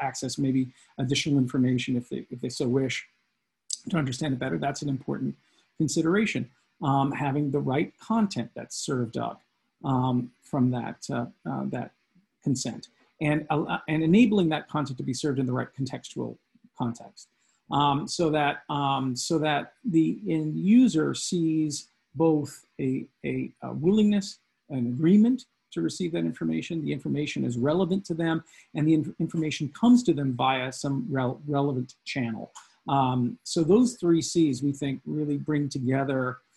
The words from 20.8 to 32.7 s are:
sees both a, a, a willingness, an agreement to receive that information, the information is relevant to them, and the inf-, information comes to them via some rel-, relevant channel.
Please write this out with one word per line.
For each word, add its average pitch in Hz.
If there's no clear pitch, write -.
sees 156
both 151
a, 135
a, 131
a 127
willingness, 202
an 127
agreement 202
to 170
receive 165
that 170
information, 160
the 143
information 143
is 120
relevant 170
to -
them, 165
and 151
the 160
inf-, 156
information 160
comes 240
to 170
them 135
via 131
some 139
rel-, 131
relevant 139
channel. 117